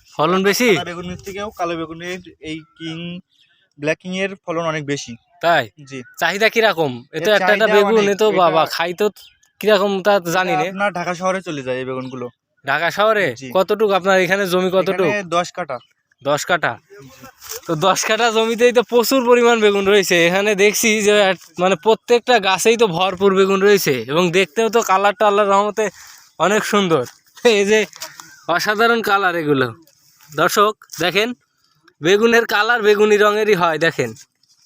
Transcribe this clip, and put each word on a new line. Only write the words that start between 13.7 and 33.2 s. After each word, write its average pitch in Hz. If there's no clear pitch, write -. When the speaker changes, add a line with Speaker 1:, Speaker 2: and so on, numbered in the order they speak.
Speaker 1:
আপনার 185
এখানে 190
জমি 180
কতটুকু? 185
Speaker 2:
এখানে 202
দশ 170
কাঠা। 143
Speaker 1:
দশ 139
কাঠা? 147
Speaker 2:
জি। -
Speaker 1:
তো 165
দশ 175
কাঠা 220
জমিতেই 226
তো 233
প্রচুর 240
পরিমাণ 240
বেগুন 202
রয়েছে। 185
এখানে 202
দেখছি 208
যে 202
এক-, 196
মানে 185
প্রত্যেকটা 233
গাছেই 196
তো 226
ভরপুর 190
বেগুন 190
রয়েছে 165
এবং 170
দেখতেও 196
তো 220
কালারটা 202
আল্লাহর 202
রহমতে 202
অনেক 196
সুন্দর। 165
এই 208
যে 214
অসাধারণ 226
কালার 196
এগুলো। 135
দর্শক 202
দেখেন, 202
বেগুনের 226
কালার 220
বেগুনি 208
রঙেরই 208